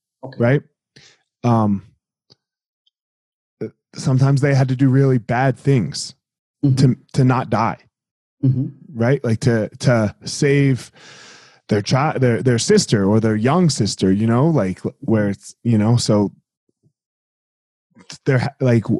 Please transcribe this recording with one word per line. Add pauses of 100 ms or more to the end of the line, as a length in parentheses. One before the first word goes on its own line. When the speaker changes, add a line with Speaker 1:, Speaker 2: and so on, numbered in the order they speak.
(220)
Speaker 1:
Okay.
Speaker 2:
right? (800)
Um, (2000)
sometimes
they
had
to
do
really
bad
things (480)
Speaker 1:
Mm-hmm.
Speaker 2:
to, (180)
to
not
die, (680)
Speaker 1:
Mm-hmm. (260)
Speaker 2:
right?
Like,
to, (100)
to (100)
save (800)
their
child,
their,
their
sister
or
their
young
sister,
you
know,
like, (200)
where
it's,
you
know,
so (1900)
there,
like, (160)